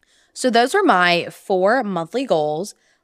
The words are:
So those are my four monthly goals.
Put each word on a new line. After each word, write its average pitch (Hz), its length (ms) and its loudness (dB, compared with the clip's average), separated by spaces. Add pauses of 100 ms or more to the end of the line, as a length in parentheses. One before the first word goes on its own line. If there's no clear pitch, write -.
(340)
So - 160 -2
those 233 240 2
are 415 80 2
my 180 480 2
four 196 520 -2
monthly 202 440 -6
goals. 156 480 -4 (300)